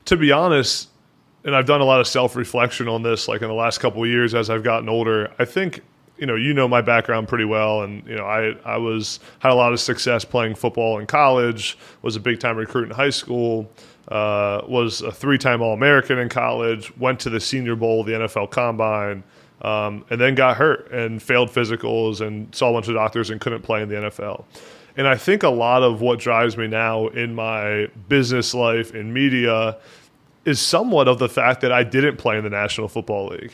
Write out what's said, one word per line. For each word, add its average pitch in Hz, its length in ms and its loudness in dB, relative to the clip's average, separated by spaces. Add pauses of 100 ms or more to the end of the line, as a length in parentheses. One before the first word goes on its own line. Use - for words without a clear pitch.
To 180 120 2
be 151 140 4
honest, 147 580 2 (540)
and 139 120 0
I've 131 100 4
done 143 160 4
a 135 40 2
lot 131 140 6
of 120 60 4
self-reflection 123 840 0
on 113 140 -2
this, 113 260 -2
like, 110 140 -2
in 117 60 -4
the 110 80 -4
last 113 240 0
couple 113 240 -2
of 117 40 0
years 120 280 0
as 113 160 -2
I've 113 100 -2
gotten 113 260 0
older, 110 520 -2
I 123 60 0
think, 185 360 -4 (380)
you 147 60 -8
know, 120 100 -2
you 123 160 -2
know 135 160 2
my 123 140 4
background 113 460 2
pretty 113 180 0
well, 107 380 0
and, 104 240 -10
you 110 80 -10
know, 104 100 -8
I, 110 300 -2 (100)
I 113 120 -4
was, 113 420 -4 (180)
had 131 140 4
a 127 40 6
lot 120 160 6
of 117 80 0
success 120 460 -2
playing 113 300 -2
football 113 420 -2
in 104 80 -10
college, 123 720 2 (240)
was 113 140 -4
a 110 40 -6
big-time 113 380 -2
recruit 113 280 -4
in - 40 -8
high 135 220 0
school, 117 600 -2 (360)
uh, 104 600 0
was 120 340 -2
a 113 100 -6
three-time 131 500 0
All-American 127 560 2
in 120 120 -2
college, 117 680 -2
went 127 220 -2
to 127 100 -6
the 113 100 -2
Senior 120 360 -4
Bowl, 113 280 0
the 110 120 -4
N 113 80 -2
F 110 120 -4
L 101 120 -2
Combine, 107 760 -2 (380)
um, 104 480 -4
and 117 100 -4
then 131 140 4
got 127 240 4
hurt 143 340 0
and 113 300 -6
failed 123 280 2
physicals 113 760 -2
and 107 300 -10
saw 123 160 2
a - 20 2
bunch 110 140 -2
of 113 80 -2
doctors 110 340 -2
and 110 100 -8
couldn't 117 220 -6
play 107 220 -2
in 104 60 -8
the 104 80 -6
N 104 80 -6
F 104 140 -10
L. 101 280 -10 (480)
And 135 120 2
I 131 100 4
think 202 260 0
a 165 60 4
lot 123 340 4
of 117 180 4
what 120 160 2
drives 117 400 0
me 113 80 -4
now 110 440 -2
in 117 260 -6
my 107 540 -2 (200)
business 123 460 2
life, 117 400 0
in 110 180 -8
media, 120 640 0 (680)
is 143 140 0
somewhat 170 480 2
of 127 120 4
the 123 100 0
fact 123 320 0
that 127 100 2
I 123 120 4
didn't 131 340 0
play 107 220 0
in 107 40 -4
the 107 60 -6
National 104 380 -4
Football 101 400 -6
League. 92 260 -12